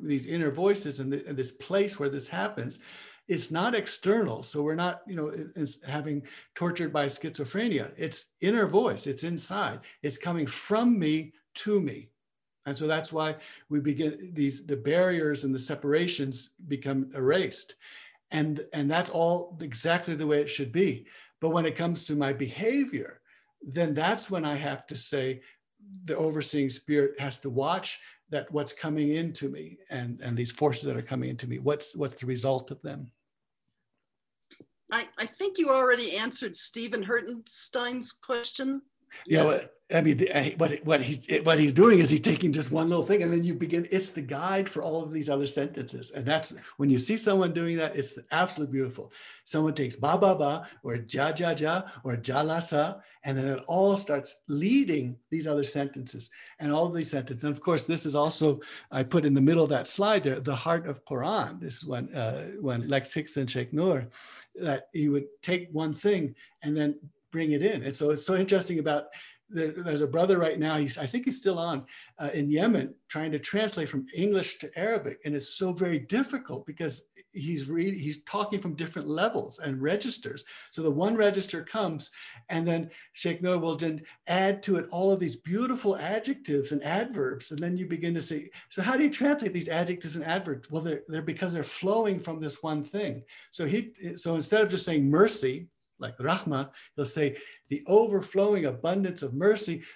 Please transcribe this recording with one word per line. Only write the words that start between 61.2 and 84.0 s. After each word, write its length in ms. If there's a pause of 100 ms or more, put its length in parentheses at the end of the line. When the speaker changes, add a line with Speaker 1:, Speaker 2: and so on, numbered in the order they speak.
Speaker 1:
This 160
is 80
when, 280
uh, 340 (120)
when 300
Lex 240
Hicks 240
and 120
Sheikh 220
Noor, 380 (500)
that 320
he 160
would 200 (140)
take 300
one 220
thing 420 (260)
and 140
then 240 (320)
bring 220
it 80
in. 220
And 120
so 140
it's 160
so 100
interesting 440
about, 260 (440)
there, 280
there's 240
a 60
brother 300
right 220
now, 180
he's, 200
I 80
think 180
he's 140
still 200
on, 280 (340)
uh, 140
in 180
Yemen, 420 (140)
trying 240
to 80
translate 480
from 260
English 460
to 180
Arabic. 460
And 100
it's 220
so 160
very 280
difficult 640
because 380 (280)
he's 380
re-, 280
he's 260
talking 360
from 160
different 320
levels 520
and 220
registers. 640 (280)
So 100
the 100
one 240
register 480
comes, 460 (400)
and 180
then 220 (240)
Sheikh 280
Noor 160
will 200
then 240 (260)